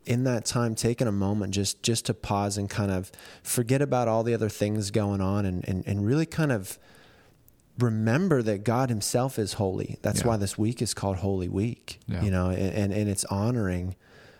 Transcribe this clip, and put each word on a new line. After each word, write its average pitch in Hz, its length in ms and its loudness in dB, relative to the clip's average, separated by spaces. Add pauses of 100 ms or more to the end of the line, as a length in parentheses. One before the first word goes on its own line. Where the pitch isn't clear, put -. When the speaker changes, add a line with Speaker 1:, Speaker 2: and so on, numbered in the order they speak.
Speaker 1:
in 120 200 2
that 123 200 0
time, 117 300 0
taking 117 320 0
a 107 40 2
moment 98 420 0
just, 98 300 -2
just 117 220 0
to 113 80 0
pause 101 440 -2
and 101 120 -2
kind 101 220 0
of 92 200 -2 (320)
forget 127 380 0
about 127 260 2
all 113 160 2
the 117 100 2
other 110 160 0
things 104 420 -2
going 101 280 2
on 98 260 2
and, 90 220 -2
and, 92 200 -2
and 101 180 0
really 147 200 2
kind 151 260 0
of 98 260 -4 (1040)
remember 123 600 4
that 107 220 0
God 123 260 2
himself 123 480 0
is 104 160 -2
holy. 98 480 -2
That's - 200 0
Speaker 2:
Yeah. 123 60 2
Speaker 1:
why 113 100 4
this 98 200 -2
week 113 240 0
is 113 120 -2
called 98 240 -2
Holy 95 320 -2
Week, 98 580 -4
Speaker 2:
Yeah. 87 160 -4
Speaker 1:
you 98 80 2
know, 92 180 2
and, 92 240 0
and, 101 200 0
and 104 160 0
it's 95 160 -2
honoring 98 680 -2 (440)